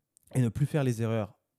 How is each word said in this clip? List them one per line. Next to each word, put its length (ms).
et 80
ne 80
plus 160
faire 180
les 180
erreurs 360